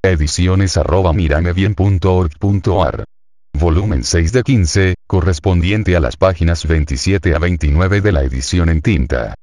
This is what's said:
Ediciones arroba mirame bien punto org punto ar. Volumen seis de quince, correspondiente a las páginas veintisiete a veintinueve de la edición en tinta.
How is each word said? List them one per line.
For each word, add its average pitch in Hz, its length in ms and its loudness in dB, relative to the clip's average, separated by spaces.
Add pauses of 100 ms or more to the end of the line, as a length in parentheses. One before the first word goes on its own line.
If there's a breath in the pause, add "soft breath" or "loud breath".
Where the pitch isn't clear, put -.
Ediciones 92 720 0
arroba 85 360 2
mirame 85 400 0
bien 98 220 0
punto 95 400 2
org 92 240 0
punto 95 440 0
ar. 55 200 -4 (500)
Volumen 82 500 0
seis 82 280 0
de 123 100 0
quince, 95 540 0 (100)
correspondiente 92 880 0
a 85 40 2
las 62 180 -2
páginas 85 480 0
veintisiete 80 720 0
a - 20 -2
veintinueve 87 640 0
de 101 100 2
la 71 120 0
edición 67 460 -2
en 82 120 0
tinta. 64 600 -2